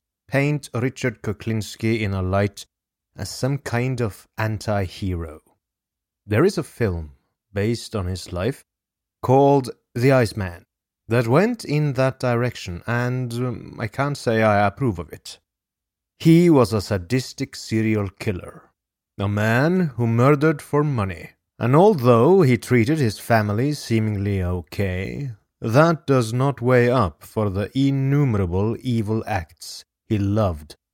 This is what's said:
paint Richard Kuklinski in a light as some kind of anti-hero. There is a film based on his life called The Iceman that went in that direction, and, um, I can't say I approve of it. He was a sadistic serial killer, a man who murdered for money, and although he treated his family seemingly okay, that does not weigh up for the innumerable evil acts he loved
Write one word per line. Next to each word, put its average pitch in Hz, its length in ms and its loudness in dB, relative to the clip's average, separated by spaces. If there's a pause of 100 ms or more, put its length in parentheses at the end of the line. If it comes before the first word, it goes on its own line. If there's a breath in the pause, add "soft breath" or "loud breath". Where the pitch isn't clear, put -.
(280)
paint 143 460 -2
Richard 123 480 -4
Kuklinski 110 800 -4
in 98 140 -2
a 95 80 -2
light 98 420 -2 (500)
as - 140 -10
some 135 300 -4
kind 123 420 -4
of - 340 -6
anti-hero. 95 1080 -4 (840)
There 104 180 2
is 202 140 2
a 151 60 -4
film 87 480 -4 (420)
based 110 420 -4
on 92 120 -4
his 92 260 -8
life 95 300 -4 (580)
called 139 480 4 (240)
The 123 180 2
Iceman 101 540 0 (420)
that 113 200 0
went 196 360 2
in 147 300 -2
that 131 260 -2
direction, 120 680 -4
and, 123 460 -4
um, 123 460 -8
I 117 60 -6
can't 143 320 -4
say 110 240 0
I 104 240 4
approve 101 320 -2
of 82 160 -12
it. - 240 -20 (800)
He 165 320 6
was 123 240 4
a 104 80 0
sadistic 113 760 -6
serial 110 540 -2
killer, - 600 -10 (480)
a 101 80 -2
man 127 720 0
who 120 100 0
murdered 143 560 2
for 147 200 -2
money, 101 460 -4 (300)
and 120 160 2
although 156 640 6
he 127 160 4
treated 127 400 2
his 120 220 -2
family 110 540 0
seemingly 104 680 -2
okay, 92 880 -6 (280)
that 151 480 2
does 123 260 2
not 127 260 -2
weigh 120 300 4
up 117 320 0
for 104 300 -4
the 98 260 -4
innumerable 135 1040 0
evil 113 480 -2
acts - 580 -10 (220)
he 110 100 0
loved 98 580 -2 (180)